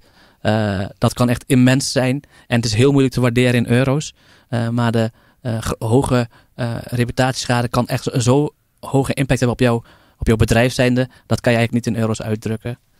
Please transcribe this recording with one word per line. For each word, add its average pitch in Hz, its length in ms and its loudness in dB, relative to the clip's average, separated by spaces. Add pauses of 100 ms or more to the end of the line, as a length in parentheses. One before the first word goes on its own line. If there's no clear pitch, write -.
(400)
Eh, 104 460 -2 (120)
dat 117 160 0
kan 123 160 0
echt 120 180 -2
immens 127 440 2
zijn. 127 320 -2 (240)
En 123 80 -2
het 117 100 0
is 110 80 -2
heel 127 180 4
moeilijk 135 220 2
te 123 80 0
waarderen 123 440 2
in - 20 -10
euro's. 135 460 0 (360)
Eh, 117 200 -2
maar 117 220 0
de, 113 200 0 (300)
eh, 110 200 -6
ge-, - 180 -4
hoge, 123 500 0 (260)
eh, 117 280 -6
reputatieschade 120 840 -2
kan 123 200 -2
echt - 160 -6
zo, - 160 -4
zo 131 300 2 (300)
hoge - 340 -2
impact 131 260 -2
hebben 123 180 0
op 131 60 2
jou, 117 200 2 (340)
op - 100 -6
jouw 113 80 4
bedrijf 117 380 2
zijnde. 127 360 2 (160)
Dat - 160 -2
kan 123 100 2
je 117 60 4
eigenlijk 117 280 0
niet 113 100 -2
in 113 60 -2
euro's 110 200 -2
uitdrukken. 110 580 -6 (200)